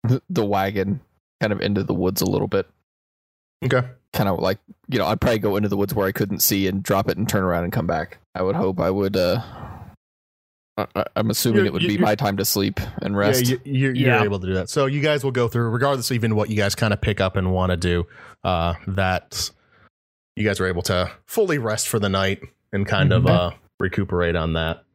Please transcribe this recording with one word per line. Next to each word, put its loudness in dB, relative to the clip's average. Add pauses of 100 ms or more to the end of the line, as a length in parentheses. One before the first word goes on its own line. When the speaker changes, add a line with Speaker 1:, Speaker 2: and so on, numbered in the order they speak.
Speaker 1:
the, 2
the 0
wagon, 0 (420)
kind 0
of -4
into 0
the -2
woods 0
a 0
little 0
bit. -2 (960)
Speaker 2:
Okay. 2 (320)
Speaker 1:
Kind 0
of 0
like, -2 (300)
you 0
know, 0
I'd 0
probably 2
go 0
into 0
the 0
woods 0
where 0
I 0
couldn't -2
see 2
and -2
drop 0
it -4
and -2
turn 0
around 0
and -4
come -2
back. -4 (140)
I -6
would 0
hope -2
I 0
would, -2
uh, 2 (1400)
I, -4
I, -2 (100)
I'm 0
assuming 2
Speaker 2:
You're, 4
Speaker 1:
it -4
would -2
Speaker 2:
you, 0
Speaker 1:
be 0
Speaker 2:
you're, 2
Speaker 1:
my 2
time -2
to -2
sleep -2 (220)
and -4
Speaker 2:
yeah, 0
Speaker 1:
rest. 2
Speaker 2:
you, 0
you're, 0
you're 2
Speaker 3:
Yeah. 4
Speaker 2:
able 0
to -6
do 0
that. -2
So 2
you -2
guys 2
will -2
go 0
through, 0
regardless 0
of 2
even 2
what 0
you 0
guys 2
kinda 2
pick 0
up 2
and 0
wanna 2
do, 0 (360)
uh, 0 (140)
that -2 (840)
you -4
guys 0
are 0
able -2
to 0 (160)
fully 0
rest -4
for -2
the 0
night 0 (320)
and 0
kind 2
of, 4
Speaker 3:
Mm-hmm. 4 (240)
Speaker 2:
uh, -20 (220)
recuperate 0
on 0
that. -2 (120)